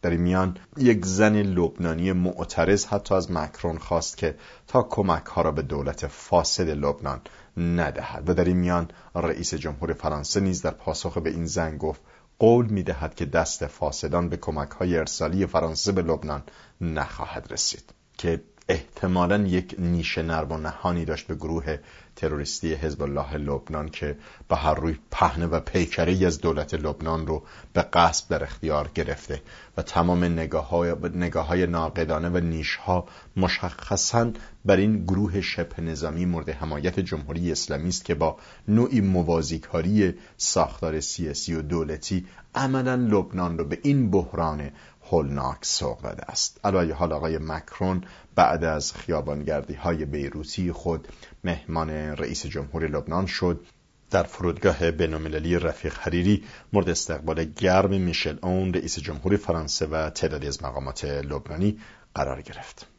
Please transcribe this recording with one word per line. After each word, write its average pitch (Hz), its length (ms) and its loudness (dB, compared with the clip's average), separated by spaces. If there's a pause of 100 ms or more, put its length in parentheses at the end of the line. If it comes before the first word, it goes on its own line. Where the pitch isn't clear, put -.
در 90 80 2
این 85 100 2
میان 92 360 2 (200)
یک 117 300 4
زن 104 360 6
لبنانی 87 680 0
معترض 90 760 2
حتی 101 280 0
از 87 160 2
مکرون 80 480 -4
خواست - 380 -2
که 78 180 -2 (320)
تا 127 160 4
کمک‌ها 90 600 0
را 80 100 4
به 73 100 -2
دولت 69 440 -4
فاسد 82 640 2
لبنان 71 520 -2 (360)
ندهد 85 760 -2
و 87 40 6
در 90 100 4
این 90 120 4
میان 87 320 2 (260)
رئیس 82 400 -2
جمهور 78 380 -4
فرانسه 76 480 -2
نیز 92 220 2
در 80 80 0
پاسخ - 480 -4
به 80 120 -2
این 85 160 -2
زن 80 300 -2
گفت 76 240 -4 (380)
قول 117 280 8
می‌دهد 85 480 -2
که 82 100 -4
دست 78 420 0
فاسدان 80 640 -2
به 85 80 -4
کمک‌های 82 600 -2
ارسالی 82 480 0
فرانسه 82 460 0
به 92 100 2
لبنان 76 400 -2 (380)
نخواهد - 720 -4
رسید، - 420 -6 (260)
که 82 240 0 (300)
احتمالاً 90 640 2
یک 90 420 2
نیش 85 400 0
نرم 80 340 -2
و 80 60 -4
نهانی 82 460 -2
داشت 78 220 -4
به 82 80 -4
گروه 78 440 -4 (380)
تروریستی 76 580 -2
حزب 73 280 -4
الله 71 340 -4
لبنان 73 520 -4
که 73 280 -6 (320)
به - 80 2
هر 78 180 2
روی 73 220 -2 (140)
پهنه 85 360 2
و 82 140 0
پیکره‌ای 90 680 2
از 80 140 2
دولت 76 340 0
لبنان 78 520 -2
رو 78 160 -2 (300)
به - 100 4 (100)
غصب 85 360 6
در 78 140 0
اختیار 73 520 -2
گرفته 73 480 -4 (340)
و 85 60 -2
تمام 87 420 2
نگاه‌های، 85 680 0 (200)
نگاه‌های 87 520 0
ناقدانه 82 600 0
و 87 80 0
نیش‌ها 85 720 -2 (300)
مشخصاً 98 960 0 (340)
بر 101 120 8
این 101 280 4
گروه 95 360 2
شبه - 420 -4
نظامی 80 440 -2
مورد 82 240 0
حمایت 76 500 -2
جمهوری 82 520 -2
اسلامی 76 360 -2
است - 160 -4
که - 100 0
با 78 220 0 (320)
نوعی 117 320 6
موازیکاری 87 1120 2 (220)
ساختار 80 640 0
سیاسی 80 540 -4
و 78 80 -2
دولتی 80 640 -2 (280)
عملاً 131 400 0
لبنان 92 640 2
رو 82 60 0
به 71 180 -4
این 139 280 4
بحران 80 600 0 (400)
هولناک 69 520 0
سوق - 400 -4
داده - 280 -10
است. - 340 -4
علی 92 260 4
حال 80 220 0
آقای 80 260 -2
مکرون 85 640 -4 (300)
بعد 82 300 6
از 78 280 0
خیابانگردی‌های 76 1120 -2
بیروتی 76 680 -4
خود 82 360 -4 (360)
مهمان 80 460 -2
رئیس 76 560 -6
جمهور 73 400 -4
لبنان 78 400 -2
شد. 87 340 0 (500)
در 87 120 4
فرودگاه 85 680 2
بین‌المللی 80 680 0
رفیق 80 400 -4
حریری 92 460 2 (280)
مورد 98 160 4
استقبال 80 560 -2
گرم 92 460 4
میشل 87 520 0
اون، 92 320 0
رئیس - 240 -2
جمهور 80 380 0
فرانسه 82 500 -2
و 78 240 -2
تعدادی 76 360 -2
از 69 160 -6
مقامات 67 420 -6
لبنانی 71 760 -2 (360)
قرار 65 280 -2
گرفت. - 440 -16 (120)